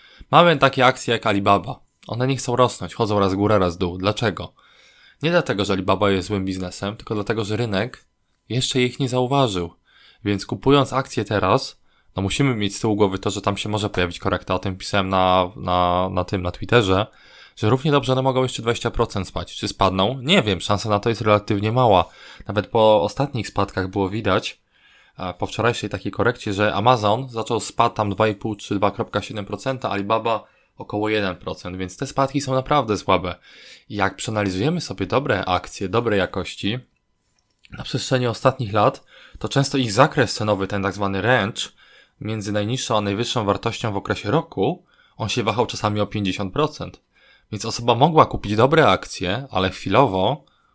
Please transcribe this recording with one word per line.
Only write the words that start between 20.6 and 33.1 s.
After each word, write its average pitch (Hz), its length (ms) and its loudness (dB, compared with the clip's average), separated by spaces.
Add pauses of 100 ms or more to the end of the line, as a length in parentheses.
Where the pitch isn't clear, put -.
szansa 104 280 -2
na 104 100 2
to 110 100 -2
jest 113 120 -2
relatywnie 104 500 2
mała. 110 340 4 (420)
Nawet 101 200 -4
po 110 340 6
ostatnich 120 460 -4
spadkach 95 400 -4
było 95 220 -2
widać, 104 520 -2 (560)
e, 92 160 -8
po 101 140 -6
wczorajszej 110 420 -2
takiej 98 220 -8
korekcie, 107 420 -2
że 101 200 2
Amazon 110 560 2
zaczął 113 300 -4
spad - 360 0
tam 104 140 0
dwa 110 180 2
i 107 80 -2
pół 107 200 -6
czy - 200 -6
dwa 98 160 0
kropka 104 300 -4
siedem 107 240 -8
procenta, 113 440 -6
Alibaba 107 540 -2 (340)
około 107 320 -4
jeden 101 260 -2
procent, 90 420 -10
więc 92 200 -8
te 135 100 -6
spadki 135 340 -2
są 131 120 -4
naprawdę 127 440 0
słabe. 90 380 -4 (540)